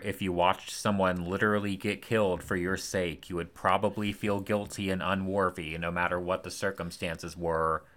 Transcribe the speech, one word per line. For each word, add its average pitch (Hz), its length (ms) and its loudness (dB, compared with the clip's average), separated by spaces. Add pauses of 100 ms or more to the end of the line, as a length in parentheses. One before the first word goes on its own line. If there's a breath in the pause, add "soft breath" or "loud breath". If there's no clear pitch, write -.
if 98 180 -4
you 95 100 0
watched 90 380 4
someone 92 560 2
literally 101 500 2
get 98 280 -4
killed 98 400 2
for 101 120 -2
your 92 220 0
sake, 90 540 -4
you 87 40 -4
would 82 200 -6
probably 101 580 2
feel 101 260 0
guilty 101 520 -2
and 92 100 0
unworthy 92 800 0
no 85 100 -2
matter 87 300 0
what 90 240 0
the 90 80 -8
circumstances 87 840 -4
were, 80 480 0 (140)